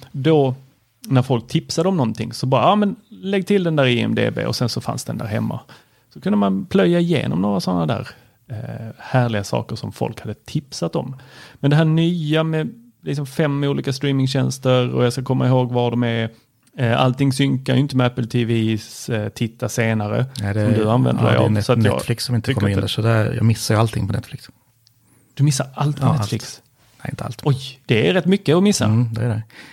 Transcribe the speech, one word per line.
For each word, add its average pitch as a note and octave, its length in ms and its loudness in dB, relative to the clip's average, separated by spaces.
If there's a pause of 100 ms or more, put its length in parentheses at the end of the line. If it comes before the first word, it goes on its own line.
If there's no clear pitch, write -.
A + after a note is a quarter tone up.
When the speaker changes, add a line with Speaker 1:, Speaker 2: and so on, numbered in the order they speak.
(120)
Speaker 1:
då C#3 440 2 (520)
när C3 140 4
folk B2 260 -2
tipsade E3 420 -2
om F#3+ 80 0
någonting A2+ 360 -2
så - 120 -6
bara, C3 160 2
"Ja, E3+ 140 6
men G3+ 200 0 (140)
lägg F#3+ 380 -4
till G3+ 160 2
den E3 120 0
där C#3+ 100 4
i B2 80 4
I A#2 80 2
M A2 140 0
D A2 200 0
B", A2 100 -2
och B2 100 -4
sen A#2+ 140 -2
så - 120 -6
fanns - 220 -6
den A#2+ 140 -8
där A#2 80 -6
hemma. A2+ 340 -4 (540)
Så C#3+ 80 -20
kunde G3+ 160 0
man G3 280 0
plöja F3 340 4
igenom E3+ 420 0
några G3 180 0
såna F3+ 260 0
där, G#2+ 220 -4 (420)
eh, A#2+ 60 -10 (420)
härliga A#2 460 0
saker A#2+ 320 -4
som G#2 160 -8
folk A#2+ 300 -8
hade A2 120 -10
tipsat - 600 -8
om. C3+ 200 -6 (440)
Men C#3+ 120 2
det D3 60 4
här E3 80 4
nya D#3+ 580 2
med D#3+ 300 -4 (300)
liksom D3 220 -4
fem C#3+ 380 0
olika C#3 300 -2
streamingtjänster C3 1000 0
och B2 120 2
jag A#2+ 80 0
ska B2+ 100 -6
komma B2+ 240 0
ihåg B2+ 240 2
var B2 200 0
de A#2+ 120 0
är. A2+ 260 -2 (480)
Eh, B2 240 2
allting C3 320 2
synkar C3+ 400 0
ju B2+ 60 4
inte C#3+ 180 0
med B2 100 4
Apple A#2+ 200 -2
T B2 180 0
Vs, A2 640 -2
eh, A2 200 -2
titta A2+ 400 -6
senare A2 560 0 (160)
Speaker 2:
Nej, G2+ 120 -2
det G#2 120 0
Speaker 1:
som G#2+ 80 4
du G#2+ 160 2
använder B2 340 2
Speaker 2:
ja, A#2+ 60 4
Speaker 1:
dig B2 80 4
Speaker 2:
det B2+ 60 4
är - 20 4
Speaker 1:
av. G#2+ 60 2
Speaker 2:
Net-, G#2 140 0
Speaker 1:
Så B2+ 80 2
att A#2 100 4
jag G#2 100 4
Speaker 2:
Netflix A2+ 320 -2
som B2 100 -2
inte A2 100 -2
Speaker 1:
tycker C3 140 -2
Speaker 2:
kommer G2+ 120 2
in G2 60 0
Speaker 1:
att G2+ 60 0
Speaker 2:
där, G#2 40 -4
så - 140 -4
där, A2 320 2
jag A2+ 120 0
missar A2+ 300 2
ju G#2 60 4
allting A2+ 260 -2
på G2+ 60 -4
Netflix. - 360 -8 (840)
Speaker 1:
Du C3+ 100 0
missar C#3+ 300 2
allt C#3+ 280 -2
på C3 40 0
Speaker 2:
Ja, - 80 4
Speaker 1:
Netflix? A2 440 -4
Speaker 2:
allt. - 60 -20 (400)
Nej, - 80 -6
inte - 120 -10
allt. - 200 -10
Speaker 1:
Oj, - 420 -2
det B2 240 2
är F#3 40 2
rätt F3+ 120 0
mycket F3+ 300 2
att F3+ 80 4
missa. G3 220 2
Speaker 2:
Mm, A2+ 280 2
det A2 120 -6
är A#2+ 40 0
det. G#2+ 140 -2 (300)